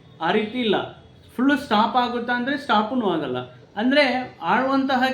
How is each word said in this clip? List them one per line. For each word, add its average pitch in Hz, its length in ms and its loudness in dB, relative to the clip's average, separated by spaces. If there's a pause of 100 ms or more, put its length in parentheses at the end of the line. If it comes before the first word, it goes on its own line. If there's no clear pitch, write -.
(220)
ಆ 165 80 0
ರೀತಿ 214 300 -2
ಇಲ್ಲ. 170 440 -2 (320)
ಫುಲ್ಲು 277 200 2
ಸ್ಟಾಪ್ 226 400 0
ಆಗುತ್ತಾ 240 360 0
ಅಂದ್ರೆ 247 260 -2
ಸ್ಟಾಪೂ 220 520 0
ಆಗಲ್ಲ. 143 280 -4 (380)
ಅಂದ್ರೆ 254 680 0
ಆಳುವಂತಹ 262 600 0 (120)